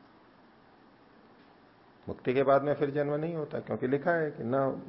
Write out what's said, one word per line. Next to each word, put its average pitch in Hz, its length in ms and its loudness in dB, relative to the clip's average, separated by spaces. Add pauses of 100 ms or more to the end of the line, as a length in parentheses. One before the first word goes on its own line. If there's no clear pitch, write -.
(2000)
मुक्ति 123 260 -4
के 135 100 4
बाद 139 200 6
में 147 120 2
फिर 139 160 0
जन्म 147 220 0
नहीं 165 220 -2
होता, 147 240 -6
क्योंकि 113 280 -4
लिखा 139 240 2
है 160 200 0
कि 120 120 -10
"न 131 460 0